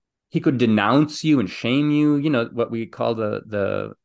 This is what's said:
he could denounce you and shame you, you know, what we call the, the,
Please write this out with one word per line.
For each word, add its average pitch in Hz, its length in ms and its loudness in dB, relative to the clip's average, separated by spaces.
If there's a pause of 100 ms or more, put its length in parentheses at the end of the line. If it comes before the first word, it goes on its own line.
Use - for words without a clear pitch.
(300)
he 156 100 -2
could 143 180 2
denounce 117 640 2
you 151 160 2
and 98 100 0
shame 139 420 -2
you, 147 260 2
you 147 140 0
know, 117 220 0
what 117 180 -2
we 113 160 -6
call 117 280 -2
the, 107 320 -4
the, 101 460 -4 (120)